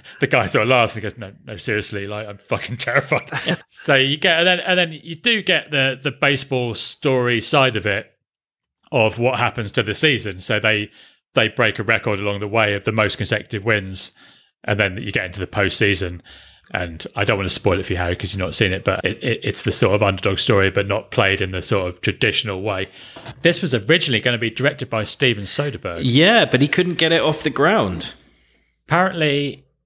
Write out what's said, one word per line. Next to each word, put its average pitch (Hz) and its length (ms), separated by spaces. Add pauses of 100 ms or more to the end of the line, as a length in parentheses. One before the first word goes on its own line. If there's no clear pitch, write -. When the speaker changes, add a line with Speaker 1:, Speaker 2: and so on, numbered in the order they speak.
(220)
Speaker 1:
the 135 60
guy 120 180
sort 107 180
of 117 60
laughs 120 260
and 107 80
he 107 60
goes, - 80
"No, 101 160 (120)
no, 107 120
seriously, 104 500
like, 104 220
I'm 104 80
fucking - 400
terrified." 135 560
<laughs> 160 240 (260)
So 147 120
you 135 200
get, 165 220
and 170 100
then, 180 120
and 180 180
then 175 140 (120)
you 165 120
do 220 260
get 160 300
the, 135 280
the 139 120
baseball 135 640
story 123 680
side 131 340
of 104 120
it, 101 240 (800)
of 110 260
what 120 220
happens 113 320
to 131 100
the 101 140
season. 107 440
So 107 200
they, 104 320 (420)
they 113 140
break 110 320
a 110 40
record 104 360
along 101 220
the 104 60
way 104 280
of 98 80
the 113 80
most 107 260
consecutive 104 480
wins, 95 460 (520)
and 104 160
then 98 180
you 104 140
get 98 140
into 90 140
the 92 80
postseason. 95 760 (540)
And 85 280 (120)
I 101 100
don't 107 120
want 98 120
to - 60
spoil 92 240
it 95 80
for - 60
you, 90 40
Harry, 87 180
'cause - 180
you've 95 60
not 90 140
seen 101 180
it, 92 120
but - 200
it, - 200
it, 127 200
it's - 200
the - 80
sort 95 240
of 104 80
underdog 95 340
story, 98 320
but 98 180
not 101 220
played 98 320
in 92 100
the 92 120
sort 95 260
of 90 120
traditional 104 600
way. 98 260 (540)
This 165 220
was 135 100
originally 123 480
gonna 120 160
be 113 140
directed 135 400
by 110 140
Steven 104 400
Soderbergh. 95 580
Speaker 2:
Yeah, 160 420
but 127 160
he 147 60
couldn't 175 320
get 160 120
it 165 100
off 151 200
the 156 80
ground. 135 640 (720)
Speaker 1:
Apparently, 156 800 (200)